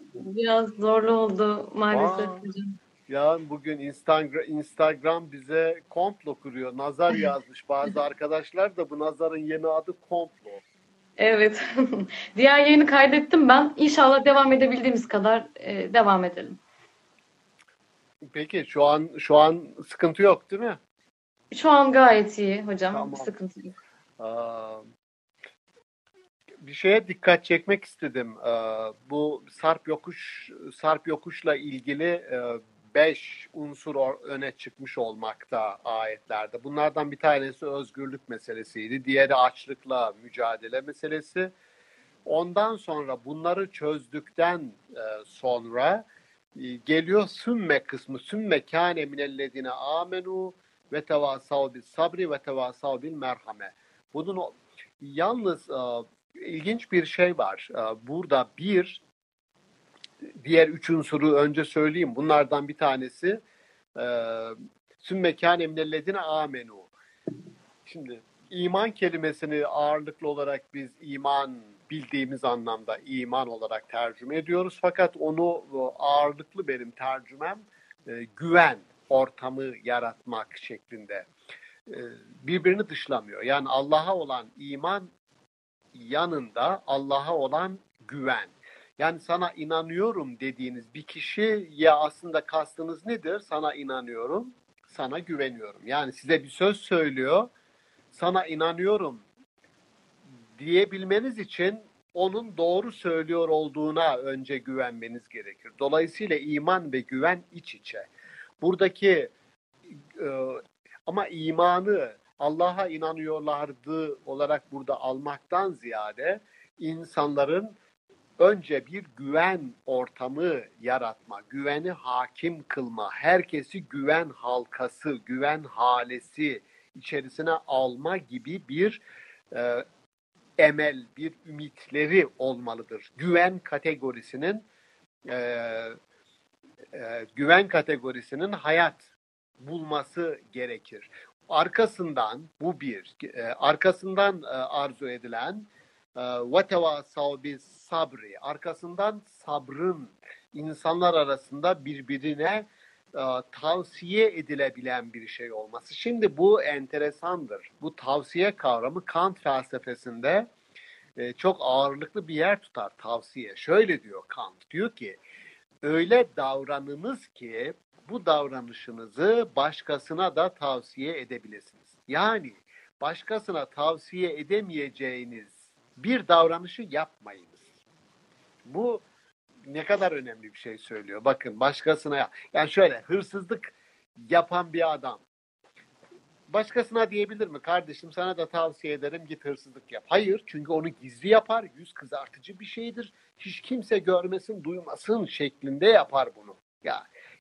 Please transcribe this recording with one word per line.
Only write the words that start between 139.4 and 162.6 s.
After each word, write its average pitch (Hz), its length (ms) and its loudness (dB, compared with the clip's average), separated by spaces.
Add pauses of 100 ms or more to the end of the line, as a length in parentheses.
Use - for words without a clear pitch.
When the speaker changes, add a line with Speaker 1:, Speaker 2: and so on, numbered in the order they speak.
Speaker 2:
bulması 151 840 -8 (120)
gerekir. 120 580 -14 (380)
Arkasından 160 1000 0 (120)
bu 160 200 -4
bir, 117 360 -10 (180)
e, 123 80 -8
arkasından, 185 1000 2
e, 143 40 -16
arzu 131 640 -6
edilen, 123 580 -10 (500)
e, 123 60 -10
ve 123 440 0
tevasav 147 760 -2
bis 139 200 -10
sabri, 113 800 -8
arkasından 175 840 -6
sabrın, 143 840 -6 (440)
insanlar 160 600 0
arasında 147 720 0
birbirine, 143 800 -4 (480)
e, 135 80 -6 (300)
tavsiye 175 880 0
edilebilen 127 760 -4
bir 113 140 -16
şey 117 260 -14
olması. 110 420 -12
Şimdi 220 420 0
bu 196 260 6
enteresandır. 147 1080 -6 (100)
Bu 156 160 -10
tavsiye 147 600 -2
kavramı 131 480 -2
Kant 185 360 -2
felsefesinde, 131 1040 -2 (720)
e, 120 160 -8
çok 185 280 0
ağırlıklı 139 680 0
bir 160 60 -10
yer 190 260 2